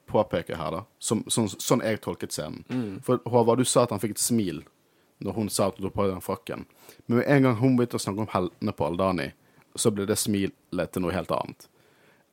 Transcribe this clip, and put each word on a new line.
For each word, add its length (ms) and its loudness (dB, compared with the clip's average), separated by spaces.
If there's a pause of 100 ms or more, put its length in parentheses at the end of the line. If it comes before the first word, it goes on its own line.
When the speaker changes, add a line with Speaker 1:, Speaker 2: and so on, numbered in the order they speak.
Speaker 1:
påpeke 500 0
her 140 -4
da, 80 -6 (180)
som, 300 0
som, 180 0
sånn 380 -2
jeg 180 -2
tolket 300 -8
scenen. 340 -8
Speaker 2:
Mm. 280 -6 (100)
Speaker 1:
For 240 2
Håvard, 320 6
du 80 4
sa 160 6
at 80 -4
han 100 -4
fikk 140 -4
et 80 -2
smil 380 0 (580)
når 120 -6
hun 160 -2
sa 200 0
at 100 -8
hun 80 -4
tok 80 -6
på 140 2
den 120 -4
frakken. 440 -8 (420)
Men 140 4
med 100 0
en 160 6
gang 140 4
hun 160 4
begynte 200 0
å 60 -4
snakke 220 -4
om 80 -12
heltene 420 -2
på 100 -2
Aldani, 440 0 (480)
så 160 2
ble 160 -2
det 100 2
smilet 720 -2
til 120 -2
noe 100 0
helt 180 -4
annet. 320 -6 (680)